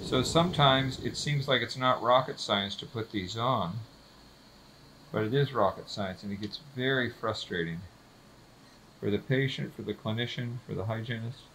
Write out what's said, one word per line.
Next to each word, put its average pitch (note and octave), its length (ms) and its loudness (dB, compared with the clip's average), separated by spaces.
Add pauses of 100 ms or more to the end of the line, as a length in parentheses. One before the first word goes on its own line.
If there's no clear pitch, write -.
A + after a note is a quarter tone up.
So B2+ 160 4
sometimes C3+ 800 4
it A#2+ 140 -4
seems D3 300 0
like B2 160 4
it's - 120 -6
not B2+ 240 2
rocket B2+ 400 4
science G2 360 0
to - 100 -10
put - 260 -6
these F#2+ 240 -4
on, A2+ 440 0 (1300)
but G#2+ 120 0
it A2 100 -2
is C#3 180 2
rocket A2+ 380 0
science, F#2 320 -6
and G2+ 100 -6
it G2+ 80 -6
gets G#2 200 -8 (160)
very B2+ 340 0
frustrating F2 720 -4 (1200)
for G#2+ 100 -2
the G2+ 80 2
patient, C3+ 580 0
for - 60 -12
the G#2+ 140 -4
clinician, A#2+ 600 -4 (100)
for G#2 80 -6
the F#2+ 100 -4
hygienist. A2+ 540 -6 (160)